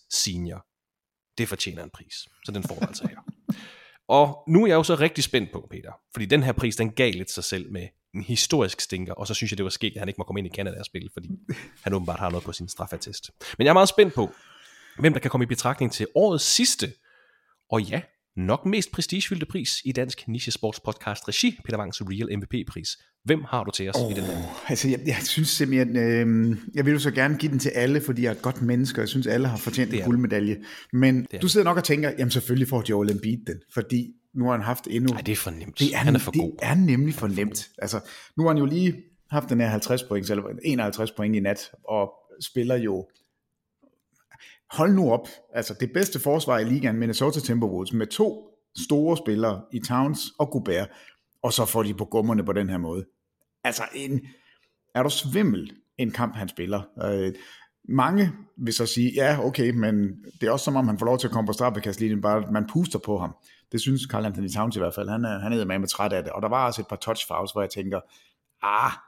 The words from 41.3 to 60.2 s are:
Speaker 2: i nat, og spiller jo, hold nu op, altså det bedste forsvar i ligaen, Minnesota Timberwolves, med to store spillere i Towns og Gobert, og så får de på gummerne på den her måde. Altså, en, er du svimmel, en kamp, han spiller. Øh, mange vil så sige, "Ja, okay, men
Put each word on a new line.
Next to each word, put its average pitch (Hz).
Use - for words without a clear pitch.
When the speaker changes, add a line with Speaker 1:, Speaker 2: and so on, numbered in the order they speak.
Speaker 2:
i 104
nat, 98
og 101
spiller 123
jo, 107
hold 175
nu 175
op, -
altså 110
det 127
bedste 185
forsvar 139
i 110
ligaen, 123
Minnesota 135
Timberwolves, 101
med 110
to -
store 151
spillere 107
i 123
Towns 135
og 147
Gobert, 98
og 120
så 123
får 113
de 104
på 107
gummerne 110
på 95
den 98
her 95
måde. 87
Altså, 120
en, 139
er 123
du 143
svimmel, 139
en 120
kamp, 117
han 98
spiller. 95
Øh, 95
mange 160
vil 117
så 117
sige, 120
"Ja, 139
okay, 123
men 107